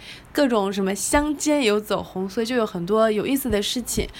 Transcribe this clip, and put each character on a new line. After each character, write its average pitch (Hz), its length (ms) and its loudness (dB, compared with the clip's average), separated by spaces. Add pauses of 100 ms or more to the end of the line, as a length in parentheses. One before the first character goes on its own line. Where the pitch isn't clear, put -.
(320)
各 294 160 2
种 208 240 2
什 196 100 -2
么 190 140 0
乡 294 400 0
间 294 300 2
有 208 120 4
走 208 240 -2
红， 190 280 -6
所 233 120 -4
以 226 40 0
就 254 100 -2
有 226 100 2
很 180 200 -6
多 220 260 4
有 208 160 0
意 269 80 2
思 269 140 -2
的 208 120 2
事 240 200 -2
情， - 260 -4 (120)